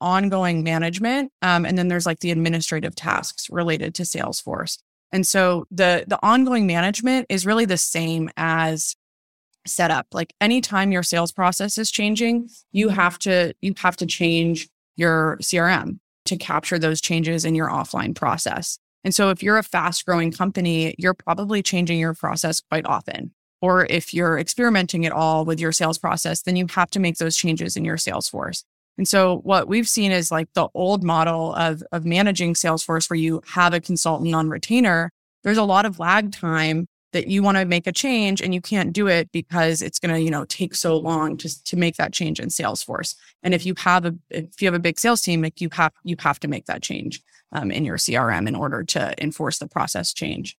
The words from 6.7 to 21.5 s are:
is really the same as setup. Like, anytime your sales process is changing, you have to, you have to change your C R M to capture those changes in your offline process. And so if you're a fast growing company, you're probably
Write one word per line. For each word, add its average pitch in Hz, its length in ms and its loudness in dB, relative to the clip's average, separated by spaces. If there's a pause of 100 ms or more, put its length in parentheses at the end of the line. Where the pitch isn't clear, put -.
is 185 160 0
really 220 200 4
the 185 120 2
same 165 600 -2
as 160 580 0 (720)
setup. 156 440 0
Like, 170 300 -6
anytime 208 500 2
your 180 120 2
sales 170 280 0
process 190 460 0
is 220 140 -2
changing, 233 580 0 (220)
you 208 180 2
have 180 300 2
to, 180 420 2
you 196 160 -2
have 180 200 0
to 175 80 -4
change 165 640 0 (260)
your 160 460 2
C - 160 -2
R 170 120 4
M 185 300 0 (260)
to 180 120 -2
capture 160 420 -2
those 160 220 2
changes 165 440 0
in 160 100 2
your 160 140 0
offline - 460 -4
process. - 640 -4 (240)
And 190 120 0
so 196 140 4
if 185 120 0
you're 208 160 2
a 214 60 2
fast 175 420 -2
growing 165 260 2
company, 175 680 -2
you're 185 160 0
probably 196 500 -2